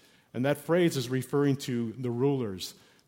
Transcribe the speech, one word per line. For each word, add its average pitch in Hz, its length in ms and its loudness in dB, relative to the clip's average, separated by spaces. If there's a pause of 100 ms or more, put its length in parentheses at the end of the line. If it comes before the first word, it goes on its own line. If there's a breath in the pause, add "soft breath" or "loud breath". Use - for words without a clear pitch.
(340 soft breath)
And 120 100 -2
that 143 140 2
phrase 165 380 2
is 120 120 -4
referring 135 480 2
to 120 420 -4
the 123 120 -4
rulers, 120 640 -2 (340 soft breath)